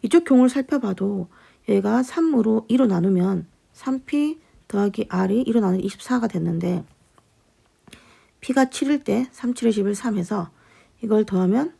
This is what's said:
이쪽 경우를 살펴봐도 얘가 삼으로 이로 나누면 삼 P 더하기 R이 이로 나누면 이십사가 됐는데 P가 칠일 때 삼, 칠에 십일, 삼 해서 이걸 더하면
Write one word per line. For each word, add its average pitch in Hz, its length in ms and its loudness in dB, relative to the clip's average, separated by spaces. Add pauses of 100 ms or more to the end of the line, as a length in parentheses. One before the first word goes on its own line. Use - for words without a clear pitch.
이쪽 330 240 4
경우를 254 240 6
살펴봐도 202 760 -4 (420)
얘가 208 340 2
삼으로 226 640 0
이로 254 180 2
나누면 180 640 0 (260)
삼 262 320 -6
P 294 340 -2 (280)
더하기 202 420 -2
R이 185 320 0
이로 226 180 0
나누면 185 240 0
이십사가 226 440 -4
됐는데 170 560 -2 (1600)
P가 262 280 0
칠일 277 340 -2
때 240 280 -2
삼, 247 220 -6
칠에 233 180 0
십일, 208 240 -2
삼 214 220 -4
해서 185 340 -6 (500)
이걸 214 240 2
더하면 202 540 0